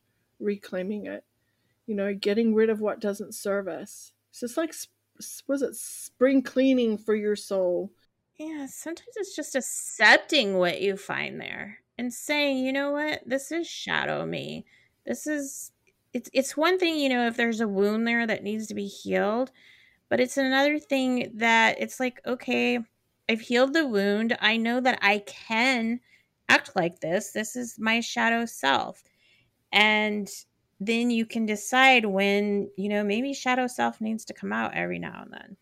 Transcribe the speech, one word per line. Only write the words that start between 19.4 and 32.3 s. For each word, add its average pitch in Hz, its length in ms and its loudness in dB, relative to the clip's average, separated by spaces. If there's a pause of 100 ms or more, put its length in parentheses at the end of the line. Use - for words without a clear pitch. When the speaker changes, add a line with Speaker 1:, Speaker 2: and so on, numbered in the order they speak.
Speaker 2:
but 240 140 4
it's 254 160 0
another 277 420 4
thing 254 560 0
that 226 460 4
it's - 180 -6
like, 254 260 -4
"Okay, 240 540 0 (480)
I've 226 140 0
healed 254 320 2
the 320 120 4
wound. 208 540 2
I 214 160 4
know 233 240 0
that 247 220 2
I 208 180 4
can 233 800 0 (480)
act - 300 2
like 175 240 0
this. 180 320 -2
This 220 240 -6
is 240 200 -10
my 220 220 0
shadow 233 460 0
self." - 580 -2 (680)
And 214 560 4 (500)
then 233 320 0
you 226 140 2
can 226 200 -2
decide 247 580 4
when, 202 720 2